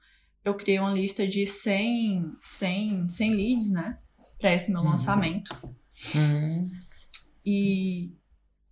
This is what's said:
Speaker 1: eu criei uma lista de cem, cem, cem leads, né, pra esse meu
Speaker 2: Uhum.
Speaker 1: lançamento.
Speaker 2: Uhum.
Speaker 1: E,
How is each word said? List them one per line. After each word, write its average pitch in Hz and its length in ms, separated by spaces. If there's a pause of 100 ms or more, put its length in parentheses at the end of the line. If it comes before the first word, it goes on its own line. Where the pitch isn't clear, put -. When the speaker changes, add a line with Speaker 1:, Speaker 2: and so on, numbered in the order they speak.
(440)
Speaker 1:
eu 202 80
criei 196 240
uma 196 160
lista 196 340
de 196 200
cem, 202 920
cem, 190 680
cem 214 240
leads, 214 400
né, 180 220 (440)
pra 185 160
esse 175 180
meu 175 100
Speaker 2:
Uhum. 151 80
Speaker 1:
lançamento. 180 680 (580)
Speaker 2:
Uhum. 151 560 (760)
Speaker 1:
E, 190 640 (600)